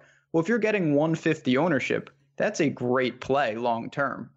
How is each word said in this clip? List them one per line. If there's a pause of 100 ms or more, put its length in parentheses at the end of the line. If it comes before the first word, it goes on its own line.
(300)
well,
if
you're
getting
one
fifty
ownership, (260)
that's
a
great
play
long-term.